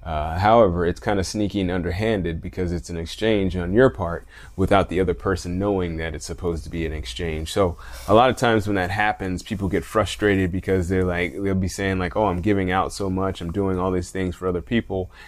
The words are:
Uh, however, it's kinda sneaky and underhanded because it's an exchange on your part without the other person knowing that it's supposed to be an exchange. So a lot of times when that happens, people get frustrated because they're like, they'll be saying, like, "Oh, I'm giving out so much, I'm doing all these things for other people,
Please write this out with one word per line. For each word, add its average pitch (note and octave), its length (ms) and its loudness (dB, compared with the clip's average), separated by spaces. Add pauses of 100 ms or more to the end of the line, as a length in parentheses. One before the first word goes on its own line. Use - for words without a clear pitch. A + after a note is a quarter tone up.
Uh, D#2+ 360 -2
however, G#2 440 6
it's F2 140 0
kinda G2+ 240 -2
sneaky G2+ 380 -2
and F2+ 100 0
underhanded F2 720 -2
because F2+ 300 -4
it's E2+ 180 -6
an F2 60 -6
exchange F#2+ 600 0
on F2+ 160 -2
your B2+ 160 8
part E2+ 380 -4 (300)
without F#2 320 4
the E2 100 0
other F2+ 160 2
person F#2 460 -4
knowing F#2 360 -2
that D#2+ 160 -6
it's D#2 140 -10
supposed E2+ 380 -4
to - 60 -14
be E2 140 -4
an D2+ 80 -4
exchange. D#2 600 -6
So F#2 240 2 (320)
a G2 60 4
lot A#2+ 140 8
of B2 60 2
times A2+ 320 2
when G#2 80 -2
that F#2 160 0
happens, G2+ 540 -2
people G2 240 -4
get F2+ 160 -2
frustrated G2 680 2
because F#2 380 0
they're F#2 160 2
like, F2 360 -2
they'll G2 140 0
be F#2+ 140 0
saying, F#2+ 320 -2
like, F2+ 160 -2
"Oh, G#2+ 100 2
I'm F2+ 140 0
giving F#2+ 320 2
out F2+ 200 0
so G2 160 -4
much, F#2+ 320 -2
I'm E2+ 120 -6
doing F#2+ 260 0
all F#2 140 0
these F2+ 180 -2
things F#2 240 -4
for F#2 140 -4
other F2 120 -2
people, G2 480 -2 (200)